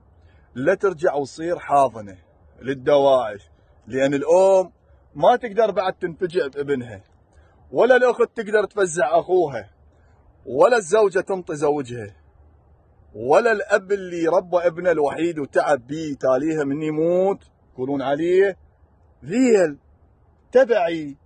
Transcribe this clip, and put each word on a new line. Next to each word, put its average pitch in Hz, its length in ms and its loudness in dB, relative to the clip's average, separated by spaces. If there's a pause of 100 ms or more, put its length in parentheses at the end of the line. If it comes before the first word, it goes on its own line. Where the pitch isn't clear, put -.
(560)
لا 151 200 0
ترجع 180 380 -2
وصير 160 460 -6
حاضنة 110 580 0 (440)
للدواعش، 131 880 2 (380)
لأن 135 260 0
الأم 185 580 4 (440)
ما 190 200 4
تقدر 214 360 0
بعد 190 220 -4
تنفجع 170 540 -4
بابنها، 131 560 -6 (680)
ولا 226 240 4
الأخت 247 400 2
تقدر 208 300 -2
تفزع 170 540 -2
أخوها، 151 500 -2 (760)
ولا 175 320 4
الزوجة 196 420 0
تنطي 175 360 -6
زوجها، 131 600 -4 (1000)
ولا 160 360 2
الأب 202 400 -2
اللي 175 360 -4
ربى 180 300 0
ابنه 175 340 0
الوحيد 156 480 -2
وتعب 143 480 -2
بيه 151 280 -8
تاليها 143 480 -2
من 139 200 -4
يموت 175 560 -2 (340)
يقولون 135 280 -6
عليه 175 560 0 (680)
ذيل 196 520 2 (720)
تبعي 170 760 0